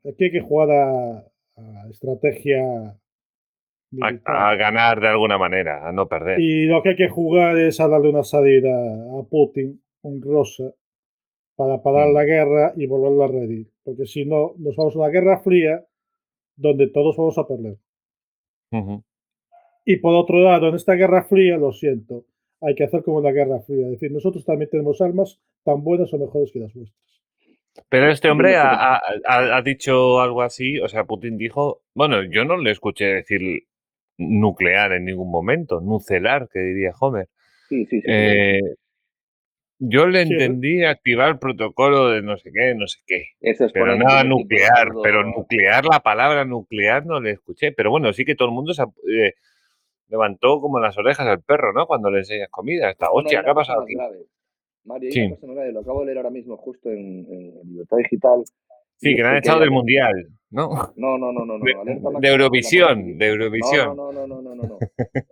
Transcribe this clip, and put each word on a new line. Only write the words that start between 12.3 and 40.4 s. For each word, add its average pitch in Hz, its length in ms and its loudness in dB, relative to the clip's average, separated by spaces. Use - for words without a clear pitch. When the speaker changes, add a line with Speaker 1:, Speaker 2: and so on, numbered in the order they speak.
Speaker 1:
y 143 120 -6
volverla 139 400 2
a - 20 0
redir. 113 280 -8
Porque 131 220 -10
si 147 180 -8
no, 151 340 -2
nos 147 160 -8
vamos 156 220 -2
a 160 40 -4
una 151 80 0
guerra 185 320 2
fría 175 440 0
donde 139 320 2
todos 147 280 0
vamos 160 220 -2
a 151 80 -2
perder. 113 300 -10
Speaker 2:
Ujú. 104 320 -8
Speaker 1:
Y 190 140 2
por 170 160 2
otro 175 260 4
lado, 175 280 6
en 160 60 0
esta 170 200 0
guerra 185 300 4
fría, 185 340 4
lo 143 140 0
siento, 120 520 -6
hay 147 120 0
que 147 100 -2
hacer 156 180 -2
como 156 160 -2
una 147 140 2
guerra 135 280 0
fría. 131 260 -4
Es 127 60 -6
decir, 143 200 -8
nosotros 160 340 -4
también 151 240 -2
tenemos 147 320 -2
armas 185 360 -2
tan 147 200 -2
buenas 175 300 -2
o 151 40 -4
mejores 143 340 -4
que 127 80 -10
las 107 120 -14
vuestras. - 480 -20
Speaker 2:
Pero 135 200 4
este 156 180 2
Speaker 3:
Yo 156 40 6
Speaker 2:
hombre 160 200 4
Speaker 3:
no - 20 4
sé 170 60 4
Speaker 2:
ha, 135 100 4
Speaker 3:
cómo 120 560 0
Speaker 2:
ha, 127 80 2
ha, 123 60 2
ha 127 40 -2
dicho 127 580 2
algo 123 220 0
así, 127 360 -6
o 117 100 -4
sea, 107 160 -4
Putin 110 320 -10
dijo, 123 460 -4
bueno, 127 280 0
yo 95 240 -2
no 170 100 -2
le 135 140 -2
escuché 104 360 -4
decir 92 580 -4
nuclear 95 760 0
en 90 140 -2
ningún 92 240 -8
momento, 95 500 -4
nucelar, 107 720 -2
que 95 80 -6
diría 92 400 -4
Homer. 120 280 -4
Speaker 3:
Sí, 127 180 -4
sí, 120 100 -4
sí, 107 60 -2
sí. - 40 -12
Speaker 2:
Eh, 101 540 2
yo 131 260 4
le 185 180 2
Speaker 1:
Sí, 165 100 0
Speaker 2:
entendí 139 500 0